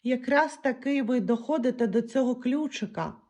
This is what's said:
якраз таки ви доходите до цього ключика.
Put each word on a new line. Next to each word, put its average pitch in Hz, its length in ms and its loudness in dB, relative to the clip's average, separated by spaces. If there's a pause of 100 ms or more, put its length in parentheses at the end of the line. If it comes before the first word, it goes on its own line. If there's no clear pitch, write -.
якраз 269 540 2
таки 269 460 0
ви 247 160 2
доходите 233 680 0
до 208 140 2
цього 247 340 0
ключика. 254 760 -4 (160)